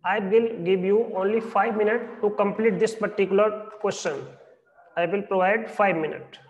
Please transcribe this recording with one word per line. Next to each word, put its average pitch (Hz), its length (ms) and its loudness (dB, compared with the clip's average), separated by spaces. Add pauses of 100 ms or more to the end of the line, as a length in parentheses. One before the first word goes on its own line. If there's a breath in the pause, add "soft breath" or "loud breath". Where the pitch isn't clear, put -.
I 190 160 0
will 220 280 4 (160)
give 185 180 2
you 208 340 2
only 202 260 0
five 208 340 0
minutes 220 300 0 (160)
to 208 100 2
complete 202 480 0
this 220 160 0
particular 196 540 2 (320)
question. 160 440 -4 (720)
I 170 100 0
will 196 180 -2
provide 202 460 0
five 196 260 2
minutes. - 440 -6 (100)